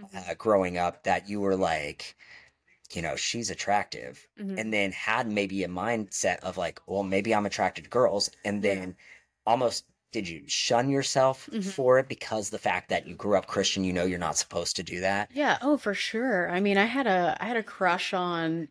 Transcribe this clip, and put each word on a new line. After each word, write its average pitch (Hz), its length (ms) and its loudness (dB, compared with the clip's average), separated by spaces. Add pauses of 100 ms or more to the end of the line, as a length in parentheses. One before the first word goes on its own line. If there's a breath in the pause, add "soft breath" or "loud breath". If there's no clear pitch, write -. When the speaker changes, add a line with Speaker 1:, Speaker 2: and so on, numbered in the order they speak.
Speaker 1:
Mm-hmm. 95 300 -10
Speaker 2:
uh, - 40 -2
growing 95 420 4
up 87 260 -2
that 95 260 0
you 104 120 -4
were 98 160 4
like, 78 580 -2 (760 loud breath)
you 87 100 -6
know, 76 140 -2
"She's 117 340 -4
attractive," 80 800 -4 (120)
Speaker 1:
Mm-hmm. 98 180 -6
Speaker 2:
and 110 160 -2
then 101 180 2
had 113 400 -2
maybe 98 320 0
a 87 60 -2
mindset 98 720 -2
of, 92 160 -6
like, 85 300 -4
"Well, 95 160 0
maybe 98 300 0
I'm 104 120 2
attracted 95 400 -2
to - 40 -20
girls," 104 400 2 (140)
and 101 200 -2
Speaker 1:
Yeah. 101 120 2
Speaker 2:
then 92 200 -8 (500 loud breath)
almost 117 400 2 (260)
did 107 160 -4
you 80 200 -10
shun 123 420 2
yourself 135 640 2
Speaker 1:
Mm-hmm. 202 180 -4
Speaker 2:
for 127 300 6
it 131 100 0
because 107 400 -4
the 107 80 -6
fact 92 320 -2
that 87 180 -2
you 87 80 -12
grew 98 220 2
up 90 100 2
Christian, 98 360 0
you 92 100 0
know 90 120 2
you're 90 140 0
not 80 180 -2
supposed - 400 -2
to 92 60 -6
do 87 180 -6
that? 98 320 0
Speaker 1:
Yeah, 262 280 2
oh, 285 160 2
for 208 160 -4
sure. 220 560 -2
I 175 120 0
mean, 202 160 4
I 202 80 6
had 247 220 -2
a, 180 320 2
I - 60 -6
had 233 120 -2
a 214 60 -2
crush 185 500 0
on, 170 580 -2